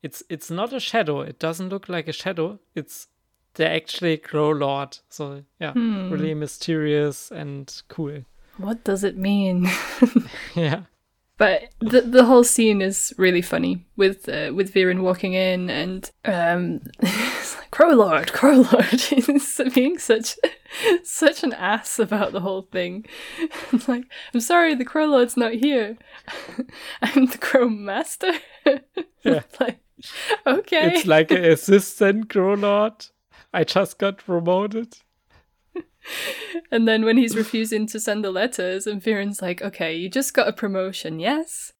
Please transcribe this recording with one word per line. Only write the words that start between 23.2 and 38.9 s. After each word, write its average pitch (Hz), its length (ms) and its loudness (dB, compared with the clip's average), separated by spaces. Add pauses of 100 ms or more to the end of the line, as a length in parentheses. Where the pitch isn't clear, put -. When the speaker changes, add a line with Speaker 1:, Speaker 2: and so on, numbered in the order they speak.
Speaker 2:
<laughs> - 340 -6
It's 240 140 0
like, 247 160 -2 (300)
"I'm 240 80 0
sorry, 330 340 2
the 254 100 -4
Crow 311 200 -2
Lord's 247 300 4
not 233 180 0
here. 233 440 0 (540)
<laughs> - 500 -12
I'm 262 240 4
the 254 140 -2
Crow 254 280 4
Master." 220 680 -4 (320)
<laughs> 277 140 4 (440)
Speaker 1:
Yeah. 160 180 2 (180)
Speaker 2:
Like, 247 200 -2 (680)
okay. 330 520 2
Speaker 1:
It's 247 100 0
like 160 240 6
an 180 140 2
assistant 196 840 4
Crow 196 260 2
Lord. 208 500 0 (480)
I 175 100 0
just - 340 0
got 196 200 -2
promoted. 196 800 -2 (1700)
Speaker 2:
And 226 160 2
then 220 180 2
when 226 120 4
he's 233 180 2
refusing 220 520 -2
to 220 120 -10
send 214 240 -4
the 196 80 -4
letters, 190 560 -4
and 208 140 -6